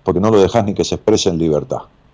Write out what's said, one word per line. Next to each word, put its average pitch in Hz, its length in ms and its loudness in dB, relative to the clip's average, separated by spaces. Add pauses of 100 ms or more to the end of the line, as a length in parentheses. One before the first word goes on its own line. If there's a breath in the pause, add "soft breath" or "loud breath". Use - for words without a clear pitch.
porque 90 180 -2
no 104 100 2
lo 107 100 4
dejás 101 240 2
ni 101 100 -4
que 87 100 -4
se - 120 -4
exprese - 320 0
en 85 100 -2
libertad. 78 440 -4 (320)